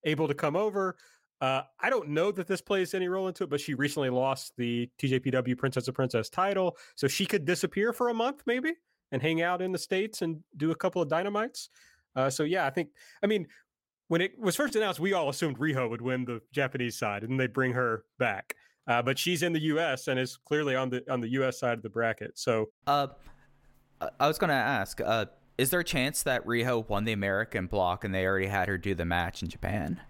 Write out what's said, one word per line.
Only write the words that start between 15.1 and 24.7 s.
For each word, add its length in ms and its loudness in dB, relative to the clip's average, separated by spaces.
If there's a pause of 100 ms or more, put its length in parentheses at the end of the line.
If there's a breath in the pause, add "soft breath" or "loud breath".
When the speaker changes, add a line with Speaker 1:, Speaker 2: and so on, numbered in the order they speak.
Speaker 1:
all 160 2
assumed 300 -2
Riho 300 0
would 120 -6
win 240 0
the 160 -6 (120)
Japanese 440 -2
side 260 -2
and 160 -2
they'd 140 0
bring 200 2
her 320 0 (120)
back. 380 -2 (300 soft breath)
Uh, 160 4
but 160 0
she's 260 0
in 100 0
the 80 0
U 180 0
S 300 -2
and 100 2
is 160 -2
clearly 400 0
on 140 0
the, 200 -4
on 120 0
the 80 -4
U 160 2
S 120 -2
side 200 0
of 60 -14
the 60 -6
bracket. 480 -2
So 320 2 (160)
Speaker 2:
Uh, 220 2 (920 soft breath)
I, 80 -4 (100)
I 80 6
was 100 2
gonna 160 2
ask, 460 0